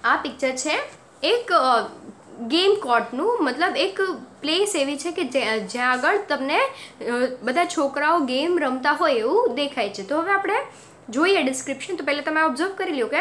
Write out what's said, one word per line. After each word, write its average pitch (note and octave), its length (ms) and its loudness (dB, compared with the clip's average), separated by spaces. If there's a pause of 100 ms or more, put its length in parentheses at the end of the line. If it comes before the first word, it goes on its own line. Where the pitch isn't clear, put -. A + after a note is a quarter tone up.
આ C4+ 120 4
picture C4+ 360 -4
છે D4+ 280 -2 (440)
એક, A#4 280 2
અ, C4 360 4 (600)
game F#4 280 4
કોર્ટનું, C4 680 0
મતલબ C#4+ 360 0
એક F#4+ 220 0 (420)
place F4+ 340 0
એવી C#4 220 0
છે E4+ 140 -6
કે F4 120 -4
જે, A3 360 0
જ્યાં B3 320 -2
આગળ D4 260 2
તમને, D4 400 0
અ, C5 140 2 (680)
બધા B3+ 240 2
છોકરાઓ D4 540 2
game C#4+ 400 0
રમતા C4 320 0
હોય D4 220 2
એવું B3+ 420 2
દેખાય C4+ 340 -2
છે. G3 140 -10
તો C4+ 140 -2
હવે E4+ 140 0
આપણે G4 220 2 (560)
જોઈએ E4 340 2
description. C4+ 520 -4
તો C#4+ 100 -8
પહેલાં C#4+ 180 -2
તમે D#4 180 0
observe D#4+ 300 0
કરી F#4+ 200 -4
લો B3+ 160 0
કે D4 140 -2